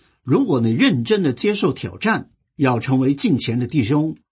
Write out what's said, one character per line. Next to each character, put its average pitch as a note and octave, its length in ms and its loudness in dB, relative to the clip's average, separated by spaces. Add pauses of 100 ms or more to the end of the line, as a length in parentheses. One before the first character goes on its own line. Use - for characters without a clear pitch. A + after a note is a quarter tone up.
(220)
如 F#3 220 2
果 D3+ 160 0
你 A2+ 100 2
认 D3+ 320 2
真 G#3 200 0
的 C#3 100 2
接 G3 220 -2
受 F#3 180 0
挑 G#2+ 240 -10
战， G#3 320 -2 (260)
要 B2+ 240 0
成 C3 220 0
为 C3 140 2
敬 D3 240 0
虔 A#2 200 -4
的 B2 80 -2
弟 B2+ 180 -2
兄、 D3+ 320 -2 (160)